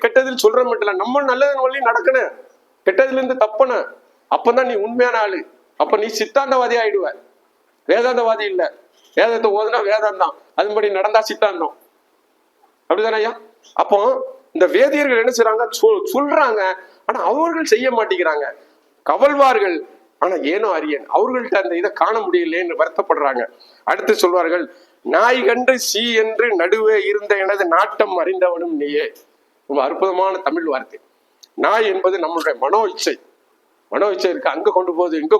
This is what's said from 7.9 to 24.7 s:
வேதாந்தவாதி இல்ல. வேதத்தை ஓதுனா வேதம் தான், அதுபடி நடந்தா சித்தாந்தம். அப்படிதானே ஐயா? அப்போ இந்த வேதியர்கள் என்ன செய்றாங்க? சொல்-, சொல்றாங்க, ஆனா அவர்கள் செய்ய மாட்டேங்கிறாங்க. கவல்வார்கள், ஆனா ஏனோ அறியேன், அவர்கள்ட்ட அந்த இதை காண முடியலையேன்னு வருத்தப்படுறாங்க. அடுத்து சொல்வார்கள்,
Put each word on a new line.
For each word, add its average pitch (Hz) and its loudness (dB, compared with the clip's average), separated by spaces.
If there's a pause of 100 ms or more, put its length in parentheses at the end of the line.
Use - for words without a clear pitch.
வேதாந்தவாதி 226 0
இல்ல. 180 -2 (560)
வேதத்தை 226 2 (120)
ஓதுனா 220 -2 (120)
வேதம் 214 0
தான், 156 -2 (220)
அதுபடி 208 0
நடந்தா 214 2
சித்தாந்தம். 185 -2 (1120)
அப்படிதானே 220 0
ஐயா? 226 -2 (500)
அப்போ 208 2 (580)
இந்த 165 4 (100)
வேதியர்கள் 269 2
என்ன 247 0
செய்றாங்க? 226 2 (160)
சொல்-, 220 4
சொல்றாங்க, 277 2 (460)
ஆனா 233 -2 (120)
அவர்கள் 320 -2
செய்ய 254 0
மாட்டேங்கிறாங்க. 170 -2 (640)
கவல்வார்கள், 226 4 (460)
ஆனா 180 0 (180)
ஏனோ 214 -2 (100)
அறியேன், 151 -6 (120)
அவர்கள்ட்ட 247 -2
அந்த 349 -4
இதை 196 -2 (100)
காண 202 2 (100)
முடியலையேன்னு 175 -2
வருத்தப்படுறாங்க. 151 -2 (480)
அடுத்து 202 0 (100)
சொல்வார்கள், 175 2 (480)